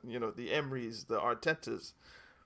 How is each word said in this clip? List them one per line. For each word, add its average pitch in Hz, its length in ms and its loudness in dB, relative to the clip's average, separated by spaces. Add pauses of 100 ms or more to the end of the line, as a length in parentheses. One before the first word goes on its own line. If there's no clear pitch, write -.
you 120 120 -4
know, 113 120 2
the 117 200 -4
Emerys, 127 580 0
the 113 100 2
Artetas, 117 720 2 (540)